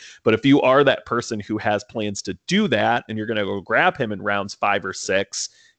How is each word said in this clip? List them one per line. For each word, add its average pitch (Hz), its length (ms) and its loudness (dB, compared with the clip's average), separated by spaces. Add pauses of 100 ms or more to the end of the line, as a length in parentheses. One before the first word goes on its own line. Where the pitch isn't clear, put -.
(240)
But 110 100 4
if 110 120 0
you 139 160 6
are 131 220 6
that 139 220 2
person 117 340 -4
who 107 180 -6
has 104 260 -2
plans 104 380 -6
to 92 160 -8 (100)
do 202 220 2
that 113 400 0
and 110 80 -8
you're 107 100 -6
gonna 107 160 -2
go 98 160 -4
grab 135 380 0
him 113 140 -4
in 98 100 -8
rounds 101 320 -4
five 101 320 0
or 95 80 -8
six, - 560 -4 (300)